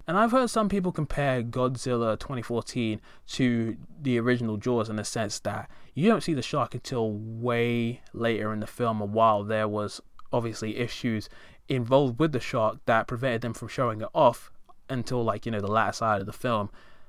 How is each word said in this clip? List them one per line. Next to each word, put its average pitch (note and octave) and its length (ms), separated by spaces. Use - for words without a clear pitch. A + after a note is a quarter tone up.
and E3 100
I've A3+ 160
heard B3+ 180
some G#3+ 180
people F#3 240
compare C#3 500
Godzilla A#2+ 760
twenty B2 240
fourteen A2+ 580
to A#2 480
the B2 200
original A#2 360
Jaws A2+ 320
in G#2+ 80
the G#2+ 80
sense G#2+ 360
that G#2 280
you E3 140
don't G#3+ 140
see E3 120
the B2+ 80
shark B2+ 320
until A#2 380
way A#2 920
later A2+ 400
in G#2+ 80
the G#2 60
film, A2+ 360
and G2+ 100
while A2 300
there G#2+ 240
was G#2 340
obviously A2+ 440
issues - 520
involved B2+ 500
with D#3 140
the B2 80
shark A2 460
that A2+ 220
prevented A#2 340
them A2+ 120
from - 140
showing A2+ 320
it A2 140
off C3 380
until, B2 360
like, G#2+ 220
you A#2 60
know, G#2 80
the G2 100
latter G#2+ 220
side G#2+ 280
of G2 60
the G#2 60
film. G#2+ 360